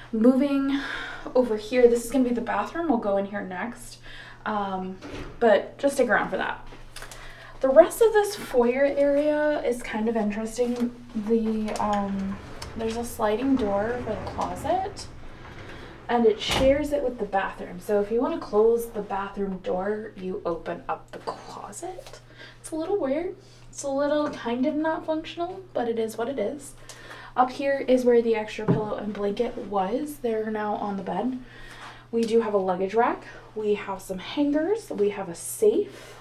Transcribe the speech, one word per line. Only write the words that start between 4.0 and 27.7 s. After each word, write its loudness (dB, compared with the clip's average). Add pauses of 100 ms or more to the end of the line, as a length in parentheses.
um, -4 (420)
but 4
just 2
stick 2
around 2
for -2
that. -6 (960)
The 4
rest 8
of 8
this 4
foyer 2
area 4
is -2
kind -2
of 0
interesting. 0 (340)
The, 2 (120)
um, 0 (400)
there's -4
a -4
sliding 0
door 0
for -4
the -6
closet, -2 (1000)
and 4
it 6
shares 4
it 2
with -2
the -4
bathroom. -4
So 2
if -2
you 2
wanna 0
close 4
the -6
bathroom -4
door, -4
you -6
open -4
up -8
the -14
closet. -12 (400)
It's -16
a -4
little 0
weird. -2 (340)
It's -10
a -4
little 2
kind -2
of 2
not 0
functional, -4 (100)
but -2
it -2
is -4
what -2
it -4
is. -6 (600)
Up 4
here 0